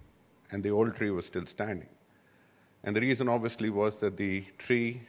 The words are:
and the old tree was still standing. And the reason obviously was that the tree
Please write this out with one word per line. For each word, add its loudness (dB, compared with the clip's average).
and -4
the 0
old 4
tree 0
was -2
still -6
standing. -6
And -2
the 2
reason 2
obviously 0
was 2
that 0
the 0
tree 2